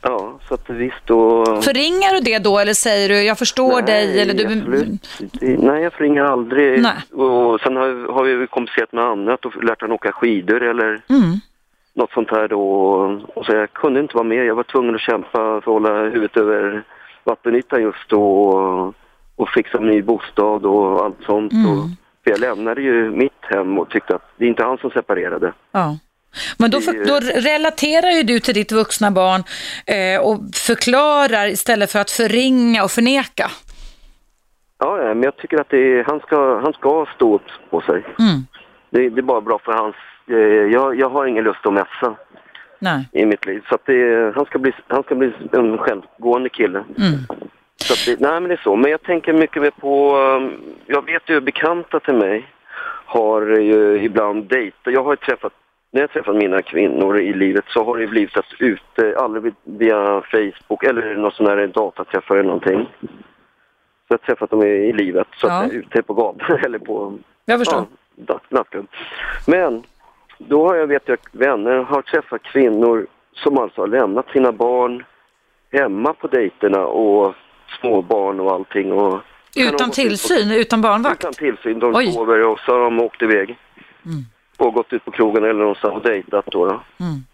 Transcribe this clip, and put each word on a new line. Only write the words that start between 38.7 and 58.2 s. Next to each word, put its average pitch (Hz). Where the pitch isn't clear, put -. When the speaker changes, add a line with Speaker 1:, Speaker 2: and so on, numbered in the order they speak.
Speaker 1:
Det, 127
det 117
är 131
bara 127
bra 107
för 117
hans... 107
Eh, 117
jag, 131
jag 131
har 139
ingen 113
lust 104
att 101
mässa 107
Speaker 2:
Nej. 147
Speaker 1:
i 104
mitt 104
liv. 98
Så 123
att -
det, 117
han 143
ska -
bli, 131
han 135
ska 143
bli 127
en 113
självgående 120
kille. 98
Speaker 2:
Mm. 190
Speaker 1:
Så -
att -
det, 120
nej, 165
men 180
det 180
är -
så. 101
Men 135
jag 160
tänker 170
mycket 160
mer 143
på, 139
um, 135
jag 139
vet 165
ju 156
bekanta 160
till 139
mig 107
har 110
ju 107
ibland 107
dejtat. 123
Jag 131
har 143
ju 135
träffat -
när 131
jag 147
träffat 104
mina 95
kvinnor 95
i 98
livet 95
så 113
har 117
det 113
blivit 104